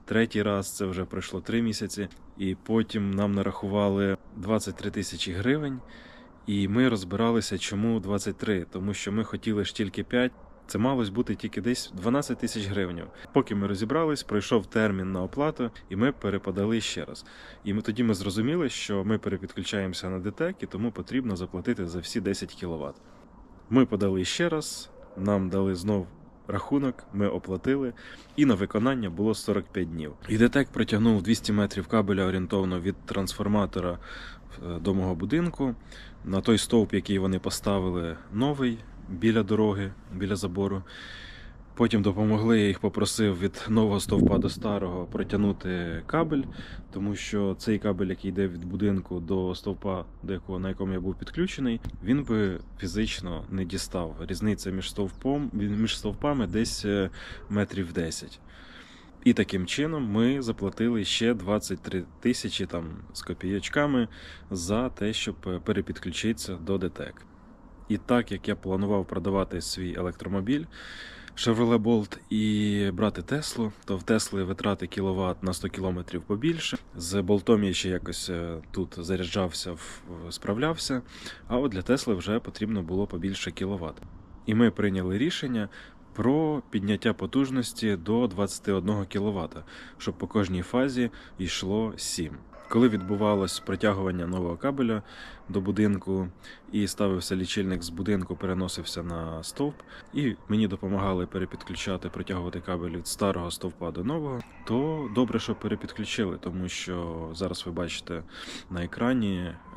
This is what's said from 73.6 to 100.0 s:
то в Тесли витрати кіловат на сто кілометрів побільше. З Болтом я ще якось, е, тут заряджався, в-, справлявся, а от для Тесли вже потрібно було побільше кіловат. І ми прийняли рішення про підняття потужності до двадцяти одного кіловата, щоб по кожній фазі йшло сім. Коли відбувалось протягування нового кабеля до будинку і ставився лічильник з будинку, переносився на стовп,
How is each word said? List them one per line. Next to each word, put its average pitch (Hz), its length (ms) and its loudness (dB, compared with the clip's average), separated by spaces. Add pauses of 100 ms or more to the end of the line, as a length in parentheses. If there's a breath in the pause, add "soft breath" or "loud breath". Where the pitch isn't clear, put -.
то 98 120 -2
в 85 60 -4
Тесли 101 420 2
витрати 95 420 0
кіловат 95 560 0
на 92 100 0
сто 92 160 -4
кілометрів 90 540 -4
побільше. 151 560 0 (180)
З 90 260 0
Болтом 104 420 6
я 92 80 2
ще 92 160 -2
якось, 85 420 -4
е, 85 280 -4 (120)
тут 92 280 -4
заряджався, 90 720 -2
в-, - 300 -14 (280)
справлявся, 131 720 -2 (460 loud breath)
а 120 100 2
от 135 140 2
для 95 100 -2
Тесли 123 320 0
вже 98 260 0
потрібно 107 420 -4
було 92 240 0
побільше 95 440 -4
кіловат. 90 520 -6 (440)
І 110 80 2
ми 113 160 8
прийняли 95 480 2
рішення 123 500 -2 (460 loud breath)
про 147 560 4
підняття 104 420 2
потужності 123 840 0
до 107 300 2
двадцяти 98 460 -2
одного 98 320 0
кіловата, 98 600 -2 (340 loud breath)
щоб - 200 -4
по - 80 -4
кожній 92 360 2
фазі 123 480 2 (280 loud breath)
йшло 98 580 0
сім. 78 360 -4 (360)
Коли 120 200 8
відбувалось 101 720 2
протягування 95 640 0
нового 87 300 -2
кабеля 123 460 0 (460 loud breath)
до 98 120 0
будинку 95 680 2 (440 loud breath)
і 104 140 2
ставився 95 500 0
лічильник 92 460 0
з 85 60 -6
будинку, 92 480 -2
переносився 92 640 -4
на 82 400 -6
стовп, 147 320 -4 (400 loud breath)